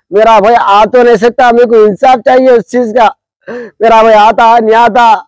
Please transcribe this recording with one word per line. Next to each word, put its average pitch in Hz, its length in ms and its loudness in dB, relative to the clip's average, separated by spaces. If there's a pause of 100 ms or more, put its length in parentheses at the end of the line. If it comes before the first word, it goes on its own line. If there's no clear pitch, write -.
(100)
मेरा 220 300 0
भाई 220 140 0
आ 302 320 0
तो 247 160 0
नहीं 240 160 2
सकता, 240 340 -2
मेरे 240 140 2
को 220 200 2
इंसाफ 247 340 0
चाहिए 262 300 0
उस 233 160 0
चीज 240 260 -6
का। 226 220 -2 (340)
मेरा 226 540 -2
भाई 220 120 2
आता 226 440 0
नहीं 220 180 -2
आता, 233 360 0 (160)